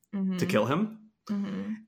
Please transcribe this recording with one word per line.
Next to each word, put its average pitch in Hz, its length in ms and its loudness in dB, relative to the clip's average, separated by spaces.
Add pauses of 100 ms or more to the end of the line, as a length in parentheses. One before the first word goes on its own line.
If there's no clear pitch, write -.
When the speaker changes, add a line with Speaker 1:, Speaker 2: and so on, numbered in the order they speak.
(140)
Speaker 1:
Mm-hmm. 190 240 0
Speaker 2:
to 175 80 2
kill 107 200 4
him. 175 320 0 (320)
Speaker 1:
Mm-hmm. 202 420 -4 (160)